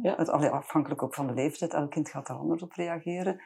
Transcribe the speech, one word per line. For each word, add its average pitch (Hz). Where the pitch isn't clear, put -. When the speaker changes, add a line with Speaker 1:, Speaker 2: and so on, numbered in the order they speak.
Speaker 1:
Ja. 196
Speaker 2:
Het, -
allee, 147
afhankelijk 143
ook 131
van 143
de 127
leeftijd, 156
elk 147
kind 147
gaat -
er 131
anders 165
op 180
reageren. 175